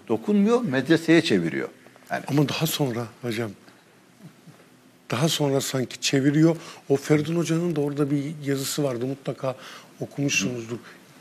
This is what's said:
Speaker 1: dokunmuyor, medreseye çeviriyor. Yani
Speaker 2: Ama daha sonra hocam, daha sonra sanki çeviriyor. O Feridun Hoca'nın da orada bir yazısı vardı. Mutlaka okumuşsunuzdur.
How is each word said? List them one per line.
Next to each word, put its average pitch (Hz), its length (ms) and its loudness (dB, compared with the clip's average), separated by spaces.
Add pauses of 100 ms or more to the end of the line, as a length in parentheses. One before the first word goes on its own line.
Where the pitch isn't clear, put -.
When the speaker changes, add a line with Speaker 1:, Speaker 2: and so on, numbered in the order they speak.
Speaker 1:
dokunmuyor, 208 540 2
medreseye 160 600 4
çeviriyor. 80 480 0 (420)
Yani - 160 -4
Speaker 2:
Ama 143 220 2
daha - 180 -2
sonra 120 380 -2 (160)
hocam, 113 300 -4 (1600)
daha 143 180 0
sonra 139 320 0
sanki - 400 -6
çeviriyor. 147 560 4 (320)
O 139 60 4
Feridun 151 400 2
Hoca'nın 165 400 0
da 147 60 0
orada 143 300 -2
bir 143 120 0 (220)
yazısı 139 380 -2
vardı. 123 240 -2
Mutlaka 135 480 -6 (440)
okumuşsunuzdur. 123 800 -4 (440)